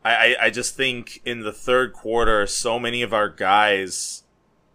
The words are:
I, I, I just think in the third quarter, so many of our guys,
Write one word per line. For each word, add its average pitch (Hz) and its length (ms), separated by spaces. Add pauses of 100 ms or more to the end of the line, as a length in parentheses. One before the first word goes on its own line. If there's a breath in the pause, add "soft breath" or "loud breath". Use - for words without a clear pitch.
I, 117 300
I, - 20 (100)
I 117 40
just 113 260
think 123 480
in 120 180
the 107 100
third 127 400
quarter, 110 560
so 120 320
many 120 220
of 110 120
our 104 140
guys, 98 960 (500)